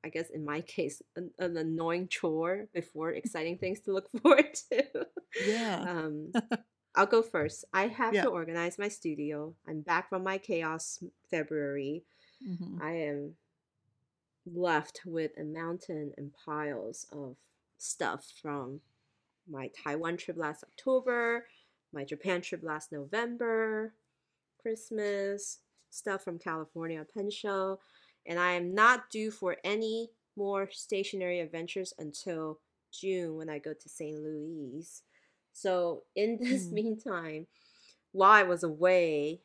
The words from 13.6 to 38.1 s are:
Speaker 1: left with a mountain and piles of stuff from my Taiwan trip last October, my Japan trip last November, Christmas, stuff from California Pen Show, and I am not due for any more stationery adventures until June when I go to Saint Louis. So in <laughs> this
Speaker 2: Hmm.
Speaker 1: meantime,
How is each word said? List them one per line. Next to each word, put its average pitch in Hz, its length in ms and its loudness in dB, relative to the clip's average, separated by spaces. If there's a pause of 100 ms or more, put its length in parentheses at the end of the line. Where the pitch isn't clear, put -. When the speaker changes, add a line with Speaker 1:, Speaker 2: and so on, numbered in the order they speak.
Speaker 1:
left 170 580 0
with 165 340 -2
a 156 60 -6
mountain 160 720 -6
and 143 160 -10
piles 147 800 -6
of 135 240 -12 (400)
stuff - 640 -4
from 143 400 -6 (680)
my 135 200 -8 (140)
Taiwan 165 320 -2
trip 170 200 -8
last 151 280 -6
October, 240 840 0 (460)
my 143 120 -6
Japan 175 360 -2
trip 175 220 -8
last 156 300 -6
November, 220 1000 -2 (680)
Christmas, 208 1000 -4 (320)
stuff 190 340 -4
from 170 140 -6
California 165 680 -6 (100)
Pen 208 160 -2
Show, 190 480 -2 (480)
and 170 120 -2
I 180 140 6
am 180 220 0
not 233 360 6
due 220 200 -2
for 190 340 -2
any 220 460 0 (260)
more 196 340 0
stationery 190 720 -2
adventures 170 580 -6
until 156 600 -6 (340)
June 180 440 -2
when 160 120 -8
I 151 100 -6
go 156 140 -8
to 151 160 -14
Saint 151 340 -8
Louis. 156 800 -8 (500)
So 180 520 0 (100)
in 226 240 2
<laughs> 240 40 -4
this 202 260 2
Speaker 2:
Hmm. 170 60 -6
Speaker 1:
meantime, 175 720 -2 (640)